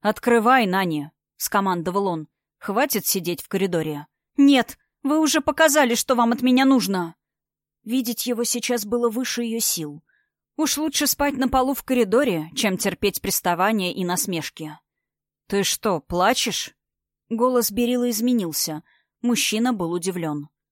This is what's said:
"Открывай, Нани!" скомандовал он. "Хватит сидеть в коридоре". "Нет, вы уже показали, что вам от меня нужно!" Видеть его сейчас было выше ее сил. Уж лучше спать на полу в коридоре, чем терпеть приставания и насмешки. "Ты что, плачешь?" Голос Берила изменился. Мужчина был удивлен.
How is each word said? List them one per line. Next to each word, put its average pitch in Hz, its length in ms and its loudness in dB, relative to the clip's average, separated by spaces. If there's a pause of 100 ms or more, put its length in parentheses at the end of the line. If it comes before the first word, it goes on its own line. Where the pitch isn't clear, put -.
"Открывай, 233 640 4
Нани!" 175 440 -2 (260)
скомандовал 190 720 -2
он. 160 220 -4 (300)
"Хватит 214 480 -2
сидеть 175 360 -4
в - 60 -16
коридоре". 160 580 -2 (300)
"Нет, 277 420 4 (240)
вы 294 160 0
уже 311 220 2
показали, 285 540 4
что 254 200 0
вам 233 180 2
от 233 100 -4
меня 254 220 4
нужно!" 190 500 2 (720)
Видеть 233 420 -4
его 240 180 -2
сейчас 233 400 -2
было 240 240 0
выше 240 340 -4
ее 226 180 -4
сил. 151 420 -4 (600)
Уж - 140 0
лучше 302 300 -2
спать 285 320 -2
на 254 100 0
полу 262 240 0
в - 120 -6
коридоре, 214 720 0
чем 196 220 0
терпеть 196 460 -2
приставания 185 720 0
и 185 100 -4
насмешки. 165 760 -6 (680)
"Ты 202 160 0
что, 185 380 -2
плачешь?" 185 720 -2 (560)
Голос 240 400 0
Берила 240 400 0
изменился. 208 720 -2 (400)
Мужчина 233 500 0
был 180 180 -2
удивлен. 165 600 -4 (220)